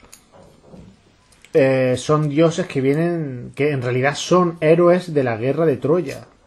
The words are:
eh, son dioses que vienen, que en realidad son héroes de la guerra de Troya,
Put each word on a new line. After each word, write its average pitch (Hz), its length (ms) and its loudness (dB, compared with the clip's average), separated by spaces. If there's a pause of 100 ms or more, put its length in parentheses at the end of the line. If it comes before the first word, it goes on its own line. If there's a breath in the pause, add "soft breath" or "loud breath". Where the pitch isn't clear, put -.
(1500)
eh, 131 440 2
son 151 320 0
dioses 160 380 0
que 139 140 -4
vienen, 139 720 -2
que 143 180 -2
en 131 100 -4
realidad 127 320 -2
son 175 460 0
héroes 175 540 4
de 139 100 0
la 117 120 -2
guerra 139 300 -2
de 135 100 0
Troya, 135 500 -4 (200)